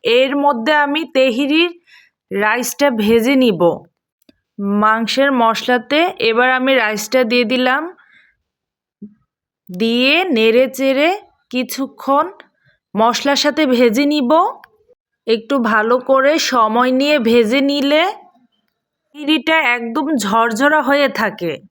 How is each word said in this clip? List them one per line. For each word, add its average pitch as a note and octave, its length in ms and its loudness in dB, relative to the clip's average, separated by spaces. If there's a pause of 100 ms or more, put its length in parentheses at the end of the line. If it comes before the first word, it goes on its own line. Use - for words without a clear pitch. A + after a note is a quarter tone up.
(140)
এর C4 220 2
মধ্যে C#4+ 380 0 (120)
আমি C#4+ 160 -4 (120)
তেহেরির C4+ 580 0 (600)
রাইসটা A3+ 560 -2 (100)
ভেজে A3+ 380 2
নিব। A3+ 260 2 (1160)
মাংসের A3+ 540 0
মশলাতে B3 680 0 (200)
এবার A#3 320 0
আমি C4 240 0
রাইসটা A3 480 -2
দিয়ে A#3+ 220 0
দিলাম, B3+ 380 -2 (1900)
দিয়ে A#3 440 0 (160)
নেড়ে A3+ 440 2
চেড়ে C4+ 360 0 (400)
কিছুক্ষণ C4+ 760 -4 (680)
মশলার A#3+ 460 0
সাথে D4 260 0
ভেজে B3 380 2
নিব। C#4+ 260 0 (960)
একটু A3+ 360 -2
ভালো A3 320 2 (120)
করে C4+ 240 4 (140)
সময় A#3+ 460 0
নিয়ে C#4+ 280 0
ভেজে A#3 440 2
নিলে C#4+ 400 0 (1120)
তেহেরিটা D4+ 420 0 (120)
একদম A#3+ 360 -4 (120)
ঝরঝরা A3+ 640 0
হয়ে C#4 360 0
থাকে G3 340 -4 (180)